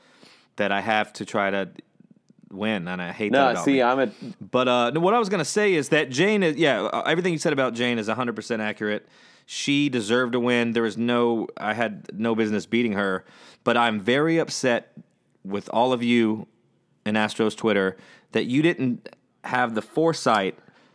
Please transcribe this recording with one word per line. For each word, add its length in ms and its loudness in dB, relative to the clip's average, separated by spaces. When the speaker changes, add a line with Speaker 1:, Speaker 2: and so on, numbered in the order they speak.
Speaker 1:
that 160 0
I 100 2
have 320 0
to 120 -10
try 260 0
to 160 -2
win, 360 -4
and 140 -6
I 100 -8
hate 200 -4
Speaker 2:
No, 80 4
Speaker 1:
that 120 4
about 140 -4
Speaker 2:
see, 80 2
Speaker 1:
me. 100 2
Speaker 2:
I'm 160 2
a 120 0
Speaker 1:
But, 280 -2
uh, 240 2
no, 100 -2
what 120 2
I 60 2
was 100 -2
gonna 140 -2
say 300 0
is 160 -2
that 200 2
Jane 340 2
is, 120 0
yeah, 280 2
uh, 220 -2
everything 280 0
you 60 -4
said 140 0
about 200 0
Jane 260 -2
is 80 -4
a 80 -2
hundred 200 -4
percent 260 -6
accurate. 460 -4
She 420 0
deserved 440 0
to 60 0
win. 340 2
There 100 2
was 140 -2
no, 500 0
I 160 -2
had 340 -4
no 180 0
business 300 0
beating 280 0
her, 320 -2
but 120 2
I'm 240 2
very 380 2
upset 560 0
with 280 -8
all 220 2
of 80 -2
you 460 2
in 100 -2
Astros 400 0
Twitter 420 0
that 140 0
you 180 0
didn't 460 0
have 320 -2
the 60 0
foresight 760 0